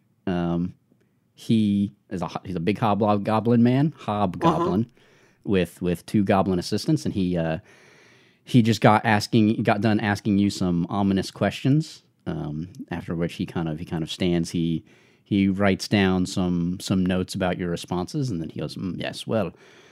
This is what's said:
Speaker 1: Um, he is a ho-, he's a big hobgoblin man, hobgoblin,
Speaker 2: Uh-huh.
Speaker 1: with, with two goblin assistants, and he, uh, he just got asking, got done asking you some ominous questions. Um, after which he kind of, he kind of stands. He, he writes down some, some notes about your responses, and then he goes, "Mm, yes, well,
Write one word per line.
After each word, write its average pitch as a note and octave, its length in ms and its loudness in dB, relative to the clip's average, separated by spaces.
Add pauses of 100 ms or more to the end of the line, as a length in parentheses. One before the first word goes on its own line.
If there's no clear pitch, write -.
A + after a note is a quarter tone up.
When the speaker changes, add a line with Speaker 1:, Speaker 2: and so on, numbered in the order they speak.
(260)
Speaker 1:
Um, F2 480 -2 (640)
he G2+ 580 0 (160)
is F2 120 -6
a E2+ 60 -4
ho-, - 180 -10
he's F2+ 100 -8
a F2 40 -4
big F#2 200 -2
hobgoblin G#2+ 840 2
man, C3+ 340 4
hobgoblin, A#2 840 0
Speaker 2:
Uh-huh. - 200 -10 (420)
Speaker 1:
with, F2+ 380 0
with F2 240 -2
two G#2+ 180 2
goblin F#2+ 360 2
assistants, A#2+ 460 -2
and - 80 -2
he, F2+ 240 0
uh, E2 220 -2 (840)
he - 200 4
just A2 180 0
got A2 240 6
asking, A2 580 2
got G#2 180 2
done A2 180 2
asking G#2 400 0
you G2+ 100 4
some F2 400 0
ominous G2 420 0
questions. C3+ 720 -2 (220)
Um, D#2 440 -8 (220)
after E2+ 240 -6
which E2 200 -4
he F#2 100 -6
kind E2 240 -4
of, D#2 100 -6
he E2+ 60 -10
kind E2 180 -6
of D2+ 80 -8
stands. E2+ 400 -2
He, E2 320 -2 (400)
he G2 260 2
writes G2 400 0
down F#2 360 2
some, F2+ 540 -2
some F#2+ 260 0
notes F#2 300 -2
about F2+ 240 -2
your F2+ 100 -4
responses, F2+ 600 -4
and E2+ 100 -4
then D#2+ 80 -8
he - 120 -12
goes, D2+ 140 -8
"Mm, F2 220 -6
yes, - 300 -10
well, A2 240 -2 (400)